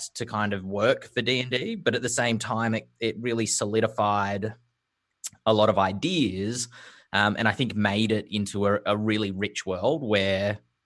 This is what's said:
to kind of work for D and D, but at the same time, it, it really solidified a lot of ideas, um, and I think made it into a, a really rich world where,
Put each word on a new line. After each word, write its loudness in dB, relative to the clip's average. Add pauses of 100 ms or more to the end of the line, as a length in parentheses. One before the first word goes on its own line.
(160)
to -6
kind -2
of -4
work 0
for 0
D 0
and -6
D, -4
but 0
at 0
the 0
same 2
time, -2
it, -4 (100)
it -2
really 0
solidified 0 (880)
a 6
lot 6
of 4
ideas, 0 (460)
um, 4
and 0
I 2
think -2
made 2
it 0
into -2
a, 2
a 2
really 0
rich -4
world -2
where, 2 (260)